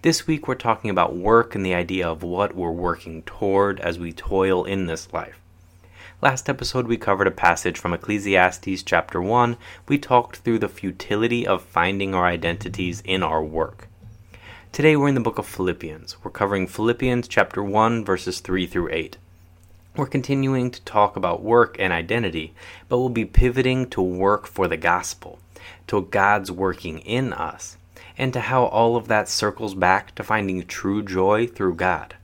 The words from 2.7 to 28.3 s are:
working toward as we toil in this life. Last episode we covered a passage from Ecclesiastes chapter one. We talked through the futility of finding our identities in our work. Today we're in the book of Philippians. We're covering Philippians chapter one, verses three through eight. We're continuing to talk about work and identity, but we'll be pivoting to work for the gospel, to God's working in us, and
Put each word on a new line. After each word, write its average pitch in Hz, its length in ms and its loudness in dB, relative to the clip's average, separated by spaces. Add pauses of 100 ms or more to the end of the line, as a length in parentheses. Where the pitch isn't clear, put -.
working 85 520 -6
toward 98 580 0
as 87 180 -4
we 85 140 -8
toil 95 500 2
in 95 240 -2
this 80 260 -8
life. - 280 -10 (840)
Last 131 260 0
episode 127 380 -2
we 113 100 0
covered 98 300 2
a 92 60 2
passage 87 460 2
from 87 140 -2
Ecclesiastes 95 920 0
chapter 87 360 0
one. 117 360 2 (320)
We 143 100 2
talked 123 380 0
through 113 240 0
the 104 80 -2
futility 110 760 -2
of 95 200 0
finding 95 500 0
our 90 120 2
identities 87 760 -2
in 95 200 0
our 78 180 0
work. 78 460 -6 (840)
Today 151 240 4
we're 143 140 4
in 135 80 2
the 123 40 2
book 113 180 -2
of 101 80 -6
Philippians. 85 760 -6
We're - 80 -12
covering 98 380 0
Philippians 120 580 -2
chapter 101 380 2
one, 110 400 2
verses 92 340 -2
three 92 300 -2
through 87 240 -4
eight. 80 240 -6 (800)
We're 139 100 -2
continuing 135 640 -2
to - 120 -16
talk 104 340 2
about 87 260 -2
work 117 380 4
and 92 120 0
identity, 85 640 -2 (340)
but 123 100 0
we'll 127 100 0
be 113 160 -2
pivoting 127 680 2
to - 100 -4
work 95 460 2
for 92 220 -2
the 82 80 0
gospel, 87 640 -2 (480)
to 101 140 0
God's 98 500 2
working 90 480 -4
in 123 320 -4
us, - 440 -10 (400)
and 131 160 -2